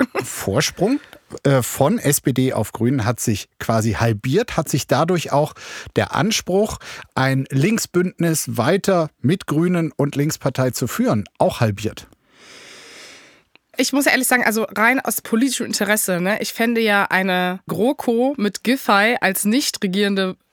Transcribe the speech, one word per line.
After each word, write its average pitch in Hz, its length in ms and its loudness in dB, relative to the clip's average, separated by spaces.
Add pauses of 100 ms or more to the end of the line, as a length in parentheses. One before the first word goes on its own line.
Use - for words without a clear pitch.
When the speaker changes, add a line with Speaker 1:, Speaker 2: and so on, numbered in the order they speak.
Speaker 1:
<laughs> - 160 -6
Speaker 2:
Vorsprung, 170 760 -2 (440)
äh, 135 200 4
von 147 340 2
S 139 240 0
P 143 100 0
D 131 220 0
auf 110 200 -2
Grünen 120 320 0
hat 117 140 -2
sich - 300 -2 (100)
quasi 113 340 0
halbiert, 117 640 0
hat 160 140 -2
sich 147 160 -2
dadurch 165 460 0
auch 147 220 0 (420)
der 107 200 0
Anspruch, 202 640 0 (380)
ein 135 340 0
Linksbündnis 165 1080 0
weiter 170 520 2 (100)
mit 170 280 0
Grünen 165 440 2
und 139 240 -2
Linkspartei 139 560 0
zu 120 160 -4
führen, 156 380 0 (140)
auch - 200 2
halbiert. 107 480 -2 (1700)
Speaker 1:
Ich 262 160 0
muss 277 120 2
ehrlich 254 220 2
sagen, 247 160 2
also 220 200 0
rein 226 360 2
aus - 220 -4
politischem 240 440 0
Interesse, 202 540 -2
ne, 190 200 0
ich - 140 -6
fände 226 280 0
ja 208 240 2
eine 180 640 0
GroKo 240 720 0
mit 196 260 -4
Giffey 226 580 2
als 190 240 0
Nichtregierende 202 920 0 (180)